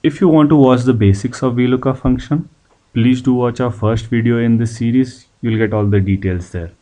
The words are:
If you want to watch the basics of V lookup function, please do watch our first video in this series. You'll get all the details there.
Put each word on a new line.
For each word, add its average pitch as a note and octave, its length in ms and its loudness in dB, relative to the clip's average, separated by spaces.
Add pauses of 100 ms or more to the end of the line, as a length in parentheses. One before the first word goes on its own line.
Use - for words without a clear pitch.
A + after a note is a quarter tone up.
If D#3 200 -2
you F#3+ 60 4
want D#3 200 4
to D#3 80 4
watch B2+ 280 4
the B2+ 100 2
basics G#2 480 0
of B2+ 140 -2
V B2 100 0
lookup B2+ 320 -2
function, B2+ 500 -2 (460)
please B2 260 2
do C3 140 0
watch B2 260 -2
our B2 100 -2
first A2+ 360 -2
video A#2 320 0
in A#2 180 2
this A2+ 220 -2
series. B2+ 480 -2 (160)
You'll A2 160 -2
get A2 160 -2
all G#2+ 100 0
the G2+ 160 2
details F#2+ 520 -2
there. E2+ 180 -10 (120)